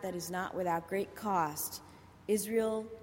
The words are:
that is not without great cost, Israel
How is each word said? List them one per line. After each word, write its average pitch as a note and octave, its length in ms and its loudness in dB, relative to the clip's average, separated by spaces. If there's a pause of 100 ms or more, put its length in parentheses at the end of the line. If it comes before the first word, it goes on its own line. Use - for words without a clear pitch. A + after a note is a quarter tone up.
that F#3 140 -4
is E3+ 160 -4
not F#3 240 -2
without E3+ 340 2
great G3 260 0
cost, E3 680 0 (440)
Israel A3 600 2 (160)